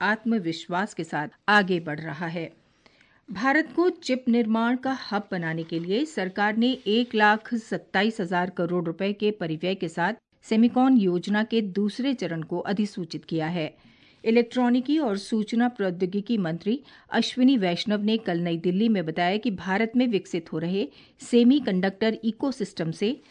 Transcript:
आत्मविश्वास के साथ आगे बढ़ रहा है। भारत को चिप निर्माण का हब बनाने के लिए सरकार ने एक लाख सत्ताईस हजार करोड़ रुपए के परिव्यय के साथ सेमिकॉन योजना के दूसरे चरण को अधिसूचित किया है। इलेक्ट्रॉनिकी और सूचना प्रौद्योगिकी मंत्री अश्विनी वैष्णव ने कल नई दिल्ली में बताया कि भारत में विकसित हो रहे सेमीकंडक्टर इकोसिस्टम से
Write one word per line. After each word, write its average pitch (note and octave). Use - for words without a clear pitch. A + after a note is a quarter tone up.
आत्मविश्वास G3
के E3+
साथ D3+
आगे F#3+
बढ़ D#3
रहा D#3+
है। E3
भारत C4+
को F4
चिप B3+
निर्माण A#3
का C4
हब G3+
बनाने E3
के E3
लिए F#3+
सरकार G#3
ने B3
एक A#3
लाख G#3+
सत्ताईस G#3
हजार F3+
करोड़ F3
रुपए F#3+
के G#3
परिव्यय F3+
के G3
साथ F3
सेमिकॉन B3
योजना G3
के A3+
दूसरे G#3
चरण E3+
को F3
अधिसूचित G3
किया D#3+
है। E3
इलेक्ट्रॉनिकी B3
और G#3+
सूचना A3
प्रौद्योगिकी G3
मंत्री F3+
अश्विनी B3+
वैष्णव G3
ने A3
कल F3+
नई E3+
दिल्ली F3+
में F#3+
बताया F3
कि A3
भारत G3
में B3
विकसित F#3
हो D#3
रहे F#3+
सेमीकंडक्टर A3
इकोसिस्टम G#3+
से G#3